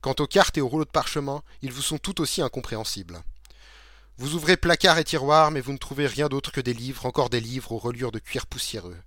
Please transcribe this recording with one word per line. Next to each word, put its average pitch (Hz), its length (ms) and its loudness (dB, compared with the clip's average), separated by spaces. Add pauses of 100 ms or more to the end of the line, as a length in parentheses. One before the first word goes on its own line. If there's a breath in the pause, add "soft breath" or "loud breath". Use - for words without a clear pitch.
Quant 135 160 0
aux 147 80 2
cartes 190 320 6
et - 20 2
aux 135 80 2
rouleaux 151 160 0
de - 60 -6
parchemin, 143 520 -2 (200 soft breath)
ils 131 100 -6
vous 135 100 -8
sont 151 160 -2
tout 190 220 -6
aussi 160 220 0
incompréhensibles. 107 800 -6 (960 soft breath)
Vous 143 160 -4
ouvrez 170 240 4
placards 170 400 6
et 156 60 2
tiroirs, 151 460 6
mais 147 120 -2
vous 131 100 -6
ne 139 60 -6
trouvez 143 280 -2
rien 131 220 0
d'autre 135 240 -4
que - 80 -2
des 123 140 0
livres, 123 320 -8
encore 127 240 2
des 120 100 2
livres 120 320 -8
aux 113 60 -4
reliures 120 340 -4
de 110 60 -6
cuir - 280 -6
poussiéreux. 90 600 -8